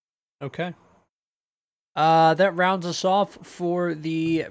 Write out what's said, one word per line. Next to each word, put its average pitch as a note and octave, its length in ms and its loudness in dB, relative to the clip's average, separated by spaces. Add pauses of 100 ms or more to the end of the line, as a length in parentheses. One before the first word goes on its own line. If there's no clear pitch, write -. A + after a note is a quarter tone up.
(420)
Okay. E3 320 -10 (1200)
Uh, D#3+ 380 4
that F3+ 200 2
rounds F3+ 320 0
us F3 180 -4
off F#3+ 380 0
for F3 520 -4
the D#3+ 560 -2